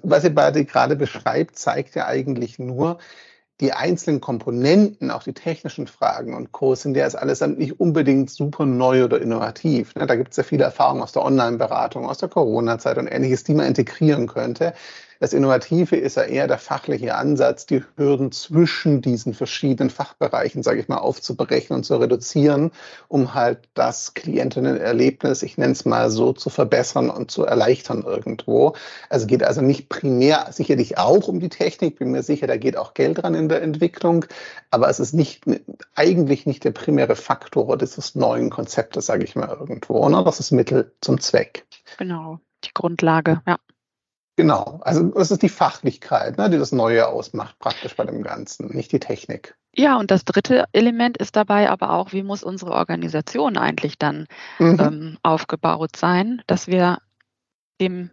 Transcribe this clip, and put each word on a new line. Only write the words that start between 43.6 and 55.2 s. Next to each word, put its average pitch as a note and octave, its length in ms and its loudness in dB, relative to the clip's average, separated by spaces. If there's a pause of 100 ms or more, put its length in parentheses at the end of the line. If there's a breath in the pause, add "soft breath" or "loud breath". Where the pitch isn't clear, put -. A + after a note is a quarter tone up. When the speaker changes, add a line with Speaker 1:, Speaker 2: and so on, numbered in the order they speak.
Speaker 1:
Genau, D3+ 440 2
also E3+ 360 2
es F3+ 120 4
ist G3+ 140 0
die G3 60 6
Fachlichkeit, - 880 -2
ne, G#3 120 2
die E3+ 80 2
das C#3 140 -2
Neue A2+ 360 4
ausmacht, A2 520 -8
praktisch - 360 -8
bei A2 100 -4
dem G#2+ 180 -8
Ganzen, G#2+ 520 -12
nicht B2+ 160 -8
die E3 80 2
Technik. - 560 -12 (200)
Speaker 2:
Ja, C4+ 220 4
und G3+ 120 -2
das F#3+ 160 4
dritte - 460 2
Element A#3 460 2
ist - 180 -4
dabei G#3 340 2
aber - 220 -2
auch, F#3 200 -2
wie G3 120 -4
muss G3 200 -8
unsere F3+ 280 -8
Organisation E3+ 840 -2
eigentlich D3 420 -4
dann, D3+ 280 -4 (300 loud breath)
Speaker 1:
Mhm. E3 220 4
Speaker 2:
ähm, D3+ 420 -2